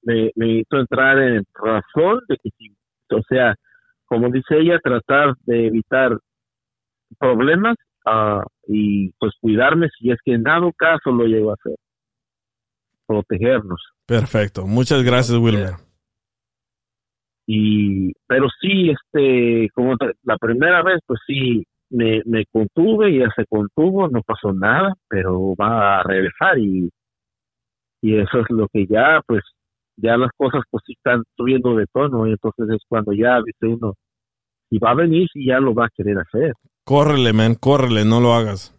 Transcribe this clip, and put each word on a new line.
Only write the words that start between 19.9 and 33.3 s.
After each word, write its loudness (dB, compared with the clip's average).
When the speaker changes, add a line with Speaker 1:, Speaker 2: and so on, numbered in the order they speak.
Speaker 1:
te-, -4
la -2
primera 2
vez, 0
pues -6
sí, -2
me, 0
me -2
contuve, 2
ya 2
se -4
contuvo, 0
no -2
pasó -4
nada, 0
pero -2
va 0
a -2
regresar 0
y, -2
y 2
eso 0
es 0
lo 0
que -2
ya, 2
pues, -2
ya 0
las 0
cosas, -2
pues, -6
sí -14
están -2
subiendo 0
de 0
tono, -2
y 0
entonces -6
es -6
cuando -4
ya 2